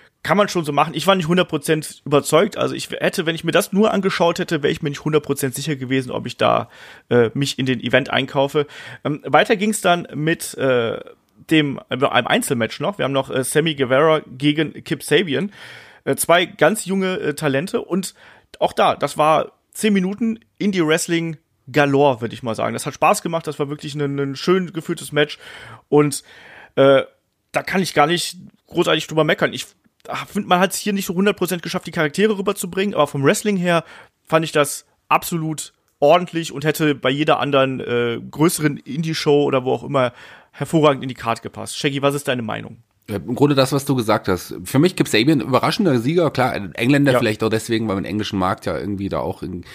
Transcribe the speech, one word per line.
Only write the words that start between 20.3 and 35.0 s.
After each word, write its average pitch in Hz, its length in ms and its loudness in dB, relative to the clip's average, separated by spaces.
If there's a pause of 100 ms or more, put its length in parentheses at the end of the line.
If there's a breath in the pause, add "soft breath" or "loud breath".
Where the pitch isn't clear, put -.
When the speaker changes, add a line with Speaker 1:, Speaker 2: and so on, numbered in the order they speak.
Speaker 1:
Indie-Wrestling 165 800 0 (340)
galore, 139 500 4
würd 113 120 -6
ich - 100 -16
mal 113 140 -4
sagen. 113 160 -2
Das 120 120 -6
hat 143 100 -8
Spaß 185 280 2
gemacht. 165 240 -4
Das 151 140 -8
war 143 80 -2
wirklich 147 260 -10
ein, 143 240 -4
ein 139 160 -4
schön 180 380 0
geführtes 156 400 -8
Match. 147 260 0 (500 loud breath)
Und, 147 360 2 (500 loud breath)
äh, 135 280 6 (500)
da 151 100 -2
kann - 180 -2
ich 170 140 -4
gar 151 140 4
nicht 175 300 -4 (280)
großartig 160 400 0
drüber 156 160 0
meckern. 160 300 0
Ich 123 140 -10 (600)
find, 208 180 -6
man 180 140 4
hat's 185 160 0
hier - 160 -4
nicht 196 140 -4
so 180 80 -6
hundert 196 220 2
Prozent 175 260 -4
geschafft, - 260 -6
die - 20 -12
Charaktere 190 480 0
rüberzubringen, 196 560 -4
aber 147 140 2
vom 139 160 -4
Wrestling 208 320 2
her 175 260 2 (420 loud breath)
fand 160 200 2
ich 151 80 -8
das - 340 0 (220)